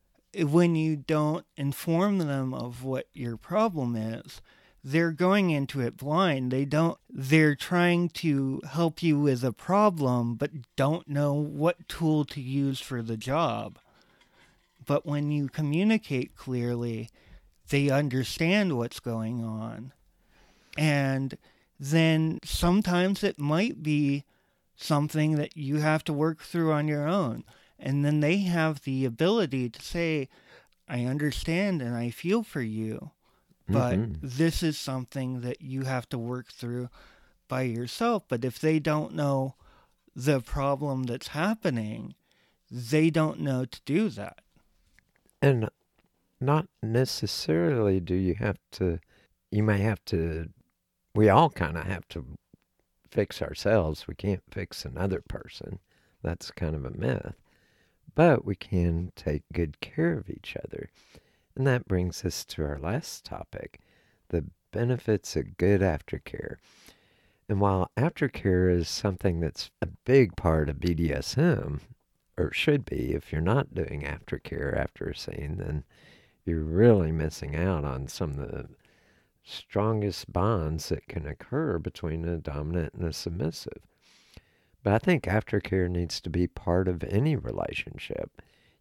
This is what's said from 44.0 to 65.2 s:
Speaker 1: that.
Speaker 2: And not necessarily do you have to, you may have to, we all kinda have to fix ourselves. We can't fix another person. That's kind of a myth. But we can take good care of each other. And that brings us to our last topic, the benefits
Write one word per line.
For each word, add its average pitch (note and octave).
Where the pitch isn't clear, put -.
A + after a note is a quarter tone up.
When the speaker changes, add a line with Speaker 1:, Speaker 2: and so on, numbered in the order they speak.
Speaker 1:
that. G#2
Speaker 2:
And B2+
not D3
necessarily A#2
do F2+
you F#2
have G#2+
to, E2+
you G#2
may G#2
have G#2
to, E2
we G#2+
all C#3
kinda E2
have F#2
to C2
fix -
ourselves. D#2
We -
can't G2
fix -
another F2+
person. -
That's -
kind D#2
of C#2+
a B1+
myth. -
But D#3
we G2
can F2
take D2+
good E2
care D#3+
of -
each -
other. -
And C3
that B2
brings F2+
us -
to -
our D2
last F#2+
topic, -
the D#2+
benefits A2+